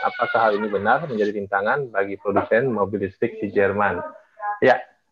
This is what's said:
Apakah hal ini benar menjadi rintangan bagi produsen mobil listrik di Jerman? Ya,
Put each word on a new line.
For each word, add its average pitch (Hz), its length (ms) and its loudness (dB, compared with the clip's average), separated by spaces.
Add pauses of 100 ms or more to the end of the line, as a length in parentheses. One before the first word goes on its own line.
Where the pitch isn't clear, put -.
Apakah 113 480 2
hal 104 80 2
ini 107 80 -2
benar 107 400 0
menjadi 107 320 0
rintangan 101 560 -2
bagi 101 240 -2
produsen 110 560 0
mobil 101 320 -2
listrik - 320 -4
di 101 160 -6
Jerman? 98 480 2 (640)
Ya, 123 160 4 (300)